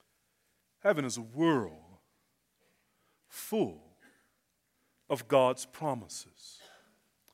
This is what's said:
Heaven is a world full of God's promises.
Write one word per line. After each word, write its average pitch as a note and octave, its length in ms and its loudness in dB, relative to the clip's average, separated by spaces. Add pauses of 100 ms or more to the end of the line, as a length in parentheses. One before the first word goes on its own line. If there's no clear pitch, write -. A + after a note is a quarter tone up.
(840)
Heaven D#3+ 220 4
is A2+ 120 -4
a A#2+ 40 -8
world B2 500 0 (1600)
full B2 540 -4 (1300)
of C3+ 180 -4
God's C3 380 4
promises. - 920 -8 (760)